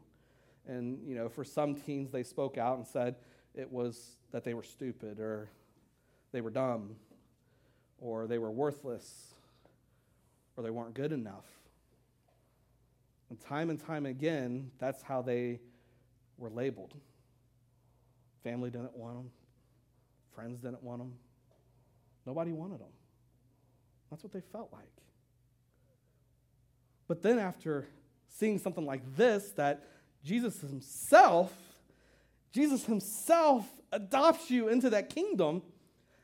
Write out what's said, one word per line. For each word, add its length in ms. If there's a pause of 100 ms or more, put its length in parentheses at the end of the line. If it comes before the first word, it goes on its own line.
(680)
And, 400
you 80
know, 140
for 160
some 300
teens, 360
they 120
spoke 340
out 220
and 80
said 300 (380)
it 160
was 460 (160)
that 120
they 100
were 80
stupid, 580
or 300 (840)
they 80
were 100
dumb, 460 (1000)
or 280
they 120
were 120
worthless, 840 (1200)
or 80
they 60
weren't 240
good 180
enough. 340 (1800)
And 100
time 300
and 100
time 240
again, 760
that's 240
how 200
they 380 (760)
were 140
labeled. 440 (1500)
Family 280
didn't 260
want 200
'em. 140 (1040)
Friends 260
didn't 220
want 180
'em. 160 (1120)
Nobody 260
wanted 280
'em. 120 (1160)
That's 120
what 100
they 80
felt 320
like. 300 (2000)
But 160
then 160
after 480 (420)
seeing 300
something 260
like 320
this, 360
that 320 (380)
Jesus 380
himself, 960 (960)
Jesus 320
himself 960 (100)
adopts 600
you 180
into 220
that 180
kingdom. 540 (600)